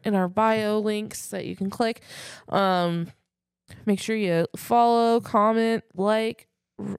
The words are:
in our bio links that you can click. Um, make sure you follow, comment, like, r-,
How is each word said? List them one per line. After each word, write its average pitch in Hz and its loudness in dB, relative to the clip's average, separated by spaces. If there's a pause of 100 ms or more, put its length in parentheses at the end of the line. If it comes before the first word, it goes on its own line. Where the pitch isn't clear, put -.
in 214 0
our 185 2
bio 214 0
links 214 -6
that 190 -8
you 185 -8
can 196 -6
click. 226 -2 (480)
Um, 175 0 (800)
make 202 2
sure 220 -4
you 175 2 (120)
follow, 233 4
comment, 226 2 (100)
like, 220 -2 (280)
r-, 202 -8